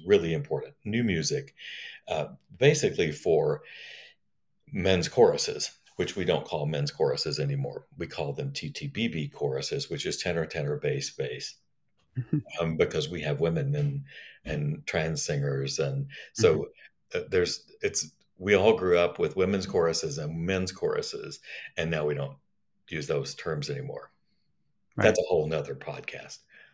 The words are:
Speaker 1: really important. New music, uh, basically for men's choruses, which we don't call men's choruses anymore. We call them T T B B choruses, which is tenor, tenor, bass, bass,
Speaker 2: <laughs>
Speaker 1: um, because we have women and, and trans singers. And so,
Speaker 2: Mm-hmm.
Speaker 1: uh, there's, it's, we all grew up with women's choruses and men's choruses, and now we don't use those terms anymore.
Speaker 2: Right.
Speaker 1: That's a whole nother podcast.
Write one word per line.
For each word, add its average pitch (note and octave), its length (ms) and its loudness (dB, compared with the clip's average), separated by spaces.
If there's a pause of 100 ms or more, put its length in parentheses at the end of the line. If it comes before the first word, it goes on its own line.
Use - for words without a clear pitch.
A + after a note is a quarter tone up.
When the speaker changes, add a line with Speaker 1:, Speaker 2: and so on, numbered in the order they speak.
Speaker 1:
really E2+ 260 6
important. D2 420 -4 (100)
New A2+ 180 0
music, D#2 540 0 (500)
uh, D#2+ 200 -2 (300)
basically A2+ 540 4
for D2+ 520 2 (1080)
men's F#2 360 4
choruses, - 640 4 (240)
which - 180 -2
we F#2 100 -2
don't D#2+ 200 2
call D2+ 200 -4
men's D2 280 -2
choruses C#2+ 480 -2
anymore. C#2 460 -4 (100)
We E2+ 100 -6
call - 260 -4
them C3+ 200 -6
T D2 180 -8
T D2 160 -10
B G#2 220 -2
B D2+ 200 -4
choruses, C#2 640 -4
which E2 160 -6
is D#2+ 120 -4
tenor, E2 280 -2
tenor, D2 300 -4
bass, C#2+ 340 -2
bass, - 460 -8 (600)
Speaker 2:
<laughs> B2+ 440 -4
Speaker 1:
um, D#2+ 160 0
because D#2+ 320 0
we E2+ 140 -6
have D2 180 -2
women C#3 340 2
and, C#3+ 300 0 (400)
and D3 420 -4
trans D#2+ 360 -2
singers. C#2 580 -2
And C#2 260 -2 (280)
so, A2 340 4 (460)
Speaker 2:
Mm-hmm. F#2 40 -2
Speaker 1:
uh, F2 120 -6
there's, F2+ 500 0
it's, - 320 -4 (240)
we G2 180 4
all G2+ 220 8
grew F2 220 4
up F2 200 2
with E2 160 0
women's F#2+ 320 2
choruses E2 520 0
and D#2+ 280 -4
men's F#2 240 0
choruses, - 720 -4 (360)
and E2 140 0
now D#2 140 0
we D2+ 100 0
don't C#2 220 -6 (520)
use D2+ 180 -6
those C#2+ 280 -2
terms D2 360 -6
anymore. C2+ 420 -8 (800)
Speaker 2:
Right. G2+ 120 4
Speaker 1:
That's - 120 6
a - 100 2
whole D#2+ 200 4
nother D2 260 -2
podcast. - 640 -12 (360)